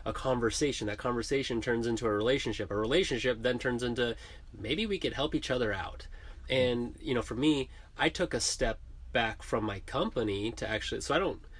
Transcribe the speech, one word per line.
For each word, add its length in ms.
a 80
conversation. 720
That 140
conversation 600
turns 280
into 180
a 60
relationship. 580
A 60
relationship 640
then 160
turns 240
into, 340
"Maybe 300
we 140
could 140
help 200
each 160
other 240
out." 320
And, 520
you 140
know, 80
for 100
me, 360
I 120
took 260
a 40
step 400
back 300
from 220
my 160
company 720
to 180
actually, 320
so 140
I 40
don't 220